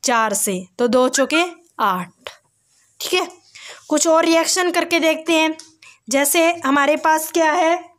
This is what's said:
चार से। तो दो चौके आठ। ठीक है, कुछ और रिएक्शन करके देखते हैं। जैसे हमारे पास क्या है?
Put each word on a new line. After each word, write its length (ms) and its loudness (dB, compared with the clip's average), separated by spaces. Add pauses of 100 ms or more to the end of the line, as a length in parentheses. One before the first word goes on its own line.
चार 300 0
से। 320 -4 (140)
तो 80 2
दो 220 2
चौके 340 0 (360)
आठ। 300 -2 (920)
ठीक 120 -4
है, 140 0 (600)
कुछ 200 0
और 180 4
रिएक्शन 460 2
करके 280 0
देखते 340 0
हैं। 240 0 (520)
जैसे 560 2
हमारे 300 2
पास 360 -2
क्या 200 2
है? 320 0 (160)